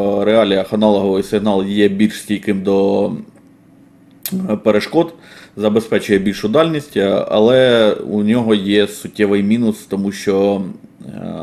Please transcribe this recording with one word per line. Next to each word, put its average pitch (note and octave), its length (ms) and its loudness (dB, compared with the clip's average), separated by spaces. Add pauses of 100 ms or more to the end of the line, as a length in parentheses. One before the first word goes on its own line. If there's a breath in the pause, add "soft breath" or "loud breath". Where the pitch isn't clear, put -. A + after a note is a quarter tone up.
(240)
реаліях G2+ 480 2
аналоговий G2+ 500 2
сигнал G2+ 420 0
є G2+ 240 2
більш G#2 320 -2
стійким G2+ 420 -4
до, G2 480 0 (1200)
е, G#2+ 240 -4
перешкод, A2 580 0 (420 loud breath)
забезпечує G#2+ 640 0
більшу G2 300 -4
дальність, D3+ 480 -2
е, G2 340 0
але A#2 640 4
у G#2 300 -4
нього A2 320 2
є G2+ 320 2
суттєвий G2+ 560 -2
мінус, G#2+ 340 0
тому G2 360 -6
що, G2 500 -2 (440)
е, - 20 -18 (340)